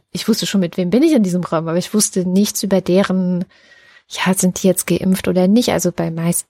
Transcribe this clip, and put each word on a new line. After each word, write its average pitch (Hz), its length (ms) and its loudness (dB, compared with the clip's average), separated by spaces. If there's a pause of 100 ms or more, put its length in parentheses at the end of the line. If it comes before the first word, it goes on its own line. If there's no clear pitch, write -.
(120)
ich - 160 -6
wusste 202 180 0
schon, 196 140 0
mit 170 160 -2
wem 180 140 -2
bin 226 120 4
ich 320 100 4
in 254 100 4
diesem 180 200 0
Raum, 165 260 -2
aber 165 100 0
ich - 160 -4
wusste 196 320 0
nichts 190 360 0
über 190 180 2
deren, 180 640 0 (680)
ja, - 240 -2
sind 185 280 -2
die - 40 2
jetzt 180 200 2
geimpft 190 420 0
oder 180 200 2
nicht. 233 240 2
Also 170 200 -2
bei 165 180 -4
meist-, 165 400 -2